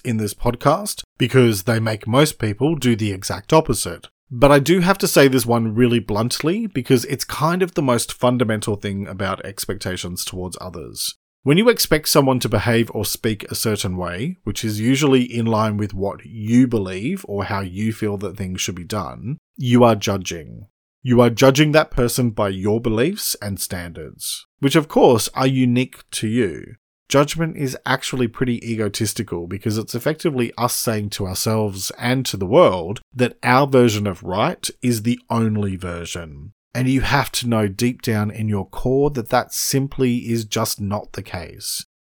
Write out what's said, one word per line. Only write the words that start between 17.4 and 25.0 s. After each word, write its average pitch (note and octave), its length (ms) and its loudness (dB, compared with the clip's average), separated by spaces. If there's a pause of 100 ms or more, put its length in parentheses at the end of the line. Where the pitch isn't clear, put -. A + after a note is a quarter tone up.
how G2 140 -4
you G2 340 -4
feel G#2 260 -4
that F#2+ 180 -8
things F#2 240 -6
should F#2+ 160 -6
be F2 80 -10
done, D#2+ 540 -8 (180)
you B2 260 4
are A#2 140 6
judging. F2+ 720 -6 (340)
You B2 200 4
are A#2+ 80 6
judging C3+ 420 6
that D#3 180 4
person A#2+ 400 0
by G#2+ 200 0
your G2+ 300 0
beliefs B2 600 -2
and G2+ 160 -6
standards, - 880 -10 (140)
which C#3 160 2
of D3+ 100 4
course D3 480 4